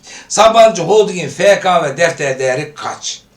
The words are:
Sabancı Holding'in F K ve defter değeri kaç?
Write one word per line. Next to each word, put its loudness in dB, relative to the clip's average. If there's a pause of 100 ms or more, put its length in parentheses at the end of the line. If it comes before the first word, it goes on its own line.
(280)
Sabancı 4
Holding'in 0
F 0
K 0
ve -6
defter -2
değeri -4
kaç? -12 (140)